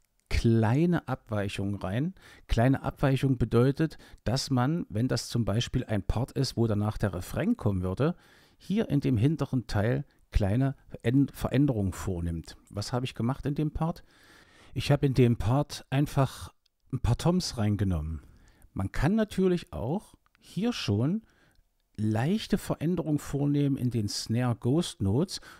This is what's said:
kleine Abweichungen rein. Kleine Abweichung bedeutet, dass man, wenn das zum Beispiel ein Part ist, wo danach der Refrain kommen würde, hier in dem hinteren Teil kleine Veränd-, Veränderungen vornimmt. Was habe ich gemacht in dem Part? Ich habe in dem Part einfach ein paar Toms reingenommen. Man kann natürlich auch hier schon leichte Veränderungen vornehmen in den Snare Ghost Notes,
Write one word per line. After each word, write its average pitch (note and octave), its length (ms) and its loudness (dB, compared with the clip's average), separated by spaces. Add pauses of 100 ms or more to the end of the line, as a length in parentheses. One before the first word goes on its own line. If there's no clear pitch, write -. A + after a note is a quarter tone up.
(280)
kleine A#2 800 2
Abweichungen G2+ 680 -4
rein. A#2 380 -4 (320)
Kleine B2+ 360 2
Abweichung C3+ 560 0
bedeutet, B2+ 580 2 (280)
dass A#2+ 260 -2
man, C3+ 400 0
wenn A2+ 180 0
das - 220 -2
zum A#2 160 0
Beispiel A#2 380 0
ein G#2 180 -2
Part - 300 -2
ist, C3+ 260 -2
wo A2+ 80 4
danach G#2 320 0
der G2+ 160 0
Refrain C#3+ 420 -2
kommen G2 240 0
würde, F#2+ 360 0 (420)
hier - 320 -2
in C#3+ 100 2
dem C3 160 2
hinteren C3 500 0
Teil B2 380 0 (260)
kleine B2 440 2 (160)
Veränd-, C3 420 2
Veränderungen A#2 600 0
vornimmt. E2+ 640 -4 (100)
Was G2+ 240 -8
habe B2 140 -2
ich - 80 -10
gemacht A#2+ 320 -4
in - 80 -2
dem D3+ 160 -2
Part? - 340 -4 (720)
Ich - 160 -2
habe C#3+ 160 4
in C3 80 0
dem A#2+ 240 6
Part - 500 0
einfach - 640 0 (400)
ein C3 80 -4
paar A2+ 160 2
Toms F3 400 0
reingenommen. F#2 640 0 (520)
Man G2 200 -6
kann F3 220 2
natürlich F#3 580 0
auch - 440 -6 (220)
hier A3+ 360 -6
schon C3 480 -2 (760)
leichte A#2 600 -2
Veränderungen D#3 600 -2
vornehmen C#3+ 600 0
in B2 120 -2
den A2 160 -2
Snare A#2 480 -2
Ghost C#3+ 460 -2
Notes, G#2+ 400 0 (200)